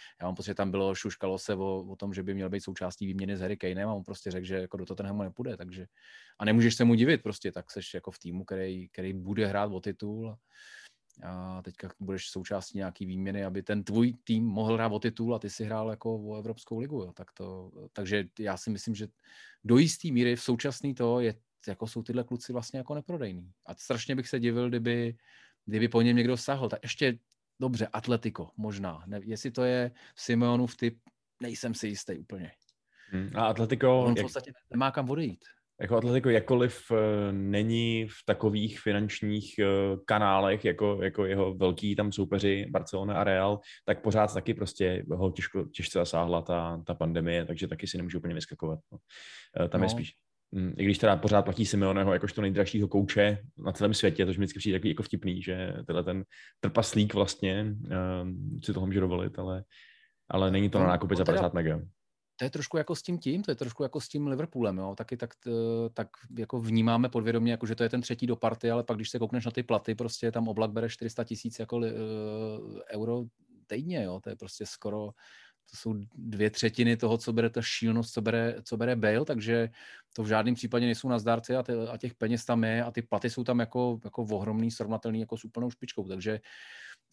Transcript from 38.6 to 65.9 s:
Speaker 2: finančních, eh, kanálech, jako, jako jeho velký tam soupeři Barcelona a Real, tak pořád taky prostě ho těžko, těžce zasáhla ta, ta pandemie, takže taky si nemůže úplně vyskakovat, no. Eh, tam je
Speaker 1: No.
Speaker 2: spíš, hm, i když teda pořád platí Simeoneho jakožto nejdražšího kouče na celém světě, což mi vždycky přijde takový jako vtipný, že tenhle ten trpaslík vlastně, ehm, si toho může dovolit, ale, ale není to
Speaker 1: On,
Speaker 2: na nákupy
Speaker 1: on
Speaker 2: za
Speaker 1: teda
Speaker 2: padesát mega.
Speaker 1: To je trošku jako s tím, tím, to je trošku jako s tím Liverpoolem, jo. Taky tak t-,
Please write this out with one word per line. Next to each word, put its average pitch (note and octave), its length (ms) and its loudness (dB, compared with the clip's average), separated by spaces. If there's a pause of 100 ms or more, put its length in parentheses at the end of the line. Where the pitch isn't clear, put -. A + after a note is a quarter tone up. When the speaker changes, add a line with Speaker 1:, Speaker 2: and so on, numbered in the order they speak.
Speaker 2:
finančních, G#2 800 -2
eh, G#2 80 4 (380)
kanálech, G2 600 4
jako, G2+ 380 2
jako F#2+ 220 0
jeho F#2+ 300 2
velký F#2 420 2
tam G#2 160 0
soupeři G2 580 2
Barcelona G2 440 -2
a F#2 100 2
Real, G2 360 2 (240)
tak G2+ 180 0
pořád G#2+ 320 4
taky G2+ 200 -2
prostě F#2 500 -2 (100)
ho F#2 160 2
těžko, - 340 -4
těžce - 340 -4
zasáhla E2+ 440 2
ta, E2+ 440 -2
ta F2+ 80 -4
pandemie, E2 500 0
takže E2+ 240 -4
taky D#2+ 180 -8
si - 100 -6
nemůže F2 220 -4
úplně E2 160 -4
vyskakovat, D#2+ 440 -6 (140)
no. - 60 -18 (640)
Eh, E2+ 40 0
tam F#2 140 0
je - 40 4
Speaker 1:
No. A2 40 2
Speaker 2:
spíš, A#2 220 -4 (420)
hm, F#2 240 -2
i G2 60 0
když G2 140 4
teda G2+ 180 6
pořád G2+ 260 6
platí G2+ 240 0
Simeoneho G2 460 4
jakožto G2+ 300 0
nejdražšího G2 460 2
kouče G2+ 500 4 (200)
na F#2 140 -4
celém G#2 220 2
světě, F#2+ 320 4
což F2+ 120 0
mi G2+ 60 2
vždycky F#2 140 -4
přijde F#2+ 200 0
takový D#2+ 120 2
jako D#2+ 120 -2
vtipný, F#2 400 -2
že F#2 300 -4 (140)
tenhle E2+ 180 0
ten F#2 200 -2 (360)
trpaslík G#2 540 2
vlastně, G2 520 0 (240)
ehm, F#2 760 -4
si G#2 80 -2
toho F#2 140 0
může F#2+ 140 2
dovolit, F#2 380 0
ale, F#2 260 -6 (640)
ale F#2+ 220 2
není G2 200 4
to - 80 2
Speaker 1:
On, F#2 60 6
Speaker 2:
na F2+ 60 6
nákupy F2 240 2
Speaker 1:
on - 40 4
Speaker 2:
za F#2 60 2
Speaker 1:
teda E2+ 140 6
Speaker 2:
padesát F2+ 160 2
mega. D#2+ 260 2 (560)
Speaker 1:
To B2 80 -4
je C3+ 60 -2
trošku D3 260 -6
jako D#3 180 0
s - 80 -6
tím, F3 160 -4
tím, E3 240 -2
to G3 80 -4
je C#3 40 0
trošku A#2+ 280 -6
jako B2 180 -4
s - 80 -10
tím D3 180 -4
Liverpoolem, C3 520 0
jo. F#2+ 180 -6
Taky A#2 200 -8
tak A#2 180 -8
t-, - 160 -10 (440)